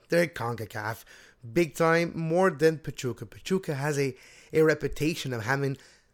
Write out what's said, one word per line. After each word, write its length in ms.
They're 180
concacaf, 800
big 220
time, 400
more 360
than 280
Pachuca. 480
Pachuca 480
has 240
a, 160
a 100
reputation 720
of 100
having 320